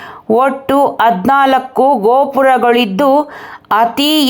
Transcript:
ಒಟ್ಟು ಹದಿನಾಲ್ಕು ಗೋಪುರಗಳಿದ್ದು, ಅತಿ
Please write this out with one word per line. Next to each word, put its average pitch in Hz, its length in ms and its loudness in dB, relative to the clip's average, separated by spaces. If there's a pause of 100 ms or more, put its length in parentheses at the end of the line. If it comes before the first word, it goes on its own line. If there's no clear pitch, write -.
(440)
ಒಟ್ಟು 269 320 -2 (240)
ಹದಿನಾಲ್ಕು 254 840 0 (180)
ಗೋಪುರಗಳಿದ್ದು, 247 1040 2 (680)
ಅತಿ 233 340 0 (180)